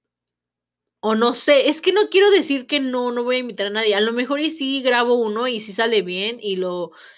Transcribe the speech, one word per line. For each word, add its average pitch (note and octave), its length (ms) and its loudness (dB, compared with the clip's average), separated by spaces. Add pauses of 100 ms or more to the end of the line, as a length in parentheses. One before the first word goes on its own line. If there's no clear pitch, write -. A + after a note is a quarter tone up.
(1000)
O A3 140 0
no A#3+ 200 2
sé, C#4+ 340 4
es D4 120 0
que F#4 120 2
no G#4 160 2
quiero G4 220 6
decir C#4 360 2
que C#4+ 140 0
no, B3 320 -2
no A#3+ 100 -2
voy B3 140 0
a B3+ 40 -2
invitar G3+ 260 -6
a G3+ 40 -6
nadie, G#3+ 240 0
a G3+ 60 2
lo A3+ 120 0
mejor B3+ 280 -2
y D#4 100 -2
sí C4+ 320 -4
grabo A#3+ 320 2
uno A3+ 320 -2
y A#3 140 -4
sí G#3 120 -8
sale A3+ 300 0
bien G3 400 -6
y G3 140 -4
lo, F3+ 360 -4 (260)